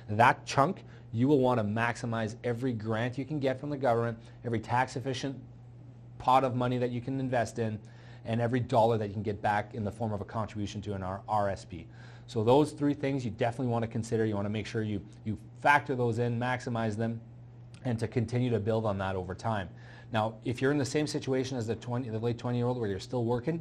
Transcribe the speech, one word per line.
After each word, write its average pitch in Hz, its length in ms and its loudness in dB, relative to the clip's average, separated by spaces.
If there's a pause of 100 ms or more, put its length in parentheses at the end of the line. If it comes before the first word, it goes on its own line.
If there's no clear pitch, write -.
That 113 360 6
chunk, 151 380 2 (300)
you 120 160 4
will 147 100 8
wanna 123 240 4
maximize 113 800 0
every 123 300 0
grant 113 440 -2
you 135 60 -2
can 147 160 -4
get 131 220 0
from 147 80 -6
the 147 80 -4
government, 117 400 2 (260)
every 117 160 0
tax-efficient 127 800 -2 (800)
pot 131 240 6
of 123 120 2
money 123 220 2
that 123 140 0
you 123 80 -4
can 135 220 -4
invest 123 360 0
in, 110 220 0 (460)
and 113 160 0
every 120 180 2
dollar 117 380 4
that 107 100 -2
you 98 60 -6
can 107 100 -4
get 101 180 -4
back 107 340 0
in 110 100 -4
the 98 60 -2
form 113 200 -4
of 104 80 -2
a 104 60 -8
contribution 104 560 -6
to 104 120 -6
an 95 100 -6
R-, 95 260 -4
R 104 180 2
S 95 160 -4
P. 82 240 -12 (380)
So - 160 -2
those 139 300 6
three 147 220 2
things 139 320 -2
you 113 60 -4
definitely 120 360 0
wanna 117 180 2
consider. 113 400 0
You 107 100 2
wanna 101 140 0
make 104 160 -2
sure 113 160 -4
you, 104 200 -2 (240)
you 107 120 -2 (240)
factor 143 320 4
those 120 260 2
in, 120 200 0
maximize 120 560 -2
them, 113 240 -2 (640)
and 117 160 -2
to 113 80 0
continue 123 420 0
to 113 100 2
build 110 260 0
on 101 140 0
that 95 180 -2
over 90 180 -6
time. 104 320 -2 (460)
Now, 113 220 0 (100)
if 123 160 -4
you're 135 100 4
in 147 60 2
the 139 80 0
same 151 200 0
situation 131 520 -2
as 110 100 -2
the 113 80 -2
twenty, 120 340 -6
the 110 100 -4
late 117 180 0
twenty-year-old 123 420 0
where 110 100 0
you're 95 100 -2
still 120 260 -2
working, 123 360 0